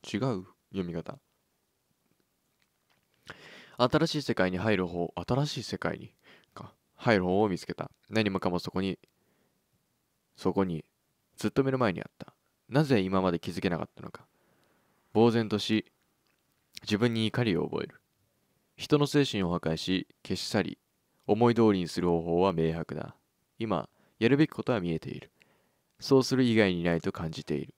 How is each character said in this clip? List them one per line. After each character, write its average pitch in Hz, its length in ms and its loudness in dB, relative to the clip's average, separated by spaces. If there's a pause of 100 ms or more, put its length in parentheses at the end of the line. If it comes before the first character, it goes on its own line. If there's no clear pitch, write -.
(140)
違 110 40 -2
う？ 101 280 -4 (260)
読 95 160 -4
み 85 60 -8
方。 82 240 -8 (2500)
新 147 300 2
し - 80 -4
い 147 60 -2
世 120 140 -2
界 92 160 2
に 90 80 -4
入 107 180 2
る 92 80 0
方、 87 300 -4
新 123 320 0
し - 100 -8
い 113 60 -10
世 - 160 -8
界 - 180 -4
に - 160 -18 (400)
か。 - 220 -18 (200)
入 113 220 2
る 90 60 2
方 90 180 2
を 107 80 2
見 87 80 -2
つ - 80 -10
け - 80 -8
た。 - 160 -10 (200)
何 104 200 0
も 95 100 -2
か 92 120 -2
も 87 80 -2
そ - 100 -10
こ 92 120 -4
に、 95 180 -4 (1400)
そ - 180 -2
こ 98 100 2
に、 82 220 -4 (520)
ず - 100 -4
っ 104 40 0
と 139 120 2
目 135 80 0
の 131 60 -2
前 117 160 2
に - 80 -6
あ - 80 -10
っ - 80 -20
た。 - 160 -20 (340)
な 143 160 2
ぜ 131 160 4
今 95 220 0
ま 92 100 2
で 85 80 0
気 - 120 -10
づ 90 100 -6
け 98 80 0
な 85 80 -2
か 82 80 -6
っ - 100 -20
た - 80 -18
の - 80 -14
か。 - 160 -20 (840)
呆 117 180 6
然 113 160 0
と 104 100 -2
し、 107 280 0 (960)
自 104 160 -2
分 117 160 0
に 113 140 0
怒 120 180 0
り 98 100 2
を 80 80 0
覚 - 200 -4
え - 40 -8
る。 - 140 -20 (720)
人 - 220 0
の 143 100 4
精 147 160 2
神 107 200 -2
を 87 60 0
破 85 80 0
壊 80 200 -2
し、 92 320 -2 (160)
消 95 100 -4
し - 120 -8
去 107 140 0
り、 82 160 -6 (500)
思 113 240 4
い 113 40 2
通 113 160 6
り 95 80 2
に 85 80 -2
す 87 140 -6
る 90 80 0
方 85 120 2
法 85 200 0
は 95 100 4
明 80 220 0
白 82 220 -8
だ。 - 200 -12 (420)
今、 101 300 -4 (320)
や 110 80 2
る 127 80 6
べ 151 120 4
き - 20 -6
こ - 140 -10
と 131 100 -2
は 107 80 0
見 87 100 -2
え 80 80 -2
て - 100 -12
い - 80 -10
る。 - 140 -18 (680)
そ - 160 4
う 127 60 6
す 135 120 -2
る 127 80 4
以 113 140 4
外 98 180 4
に 85 80 -2
な 85 120 2
い 82 60 0
と 95 120 -6
感 82 180 -8
じ 78 140 -12
て 78 100 -4
い 69 100 -4
る。 - 120 -20